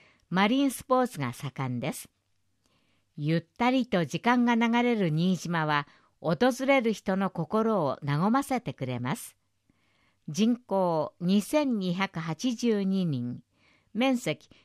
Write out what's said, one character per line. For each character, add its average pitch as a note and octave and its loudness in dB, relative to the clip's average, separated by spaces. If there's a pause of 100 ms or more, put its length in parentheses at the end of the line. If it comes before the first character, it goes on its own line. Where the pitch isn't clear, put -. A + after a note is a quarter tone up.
(300)
マ F#3 2
リ B3+ 2
ン C#4 2
ス - -10
ポ B3+ 2
ー B3 2
ツ G#3 -8
が B2 -4
盛 C3 -6
ん - -4
で C#3 -4
す。 - -16 (1080)
ゆ D#3 0
っ E3 -2
た A#3+ -2
り C4 2
と F3 2
時 D#3+ -4
間 A#3+ 4
が A#3+ 4
流 A#3 2 (140)
れ A#3+ 2
る G3 2
新 E3+ 2
島 E3 -2
は、 D3 0 (340)
訪 E3 2 (160)
れ C#4 6
る A3+ 2
人 F#3+ -2
の F#3+ -2
心 G#3+ 0
を C#3 0
和 D3 0
ま C4 2
せ - -2
て C#3 -8
く C3 -8
れ B2 -4
ま B2 -4
す。 - -14 (920)
人 G#3+ 2
口 F3+ -2
二 F#3 2
千 C#4 0
二 F#3 -2
百 F#3+ -4
八 D#3+ -4
十 A3+ 0
二 F#3+ 0
人、 B2 -4 (500)
面 B3+ 2
積 D#3 -6 (160)